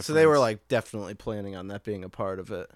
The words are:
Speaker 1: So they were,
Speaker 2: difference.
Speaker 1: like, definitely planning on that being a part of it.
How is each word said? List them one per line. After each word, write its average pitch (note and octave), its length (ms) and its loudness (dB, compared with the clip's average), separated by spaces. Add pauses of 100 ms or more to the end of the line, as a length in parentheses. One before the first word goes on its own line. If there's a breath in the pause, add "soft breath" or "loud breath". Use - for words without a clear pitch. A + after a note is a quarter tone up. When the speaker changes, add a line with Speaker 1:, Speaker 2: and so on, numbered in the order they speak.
Speaker 1:
So D3+ 120 -4
they D#3+ 140 6
were, D3+ 80 6
Speaker 2:
difference. D3 60 6
Speaker 1:
like, A2 280 0
definitely G#2+ 460 -2
planning G2+ 420 -8
on F#2 120 -12
that G2+ 160 -10
being G2+ 200 -6
a F#2 40 -10
part F#2+ 320 -6
of F2+ 100 -12
it. F2+ 260 -8